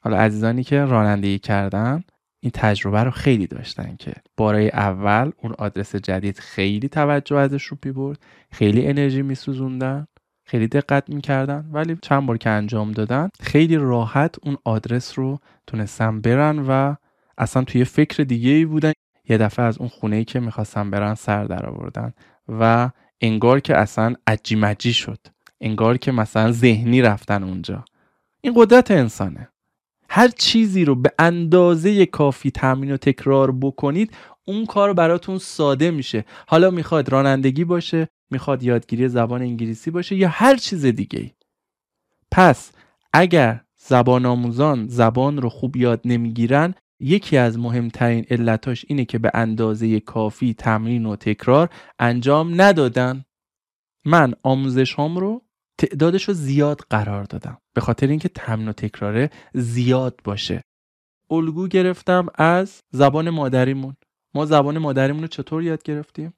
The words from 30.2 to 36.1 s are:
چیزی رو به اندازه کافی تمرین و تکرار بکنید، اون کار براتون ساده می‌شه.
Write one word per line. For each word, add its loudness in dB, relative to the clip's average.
چیزی 2
رو 4
به 2
اندازه 4
کافی -2
تمرین -2
و -2
تکرار 2
بکنید، -4
اون -4
کار 0
براتون 0
ساده 0
می‌شه. -6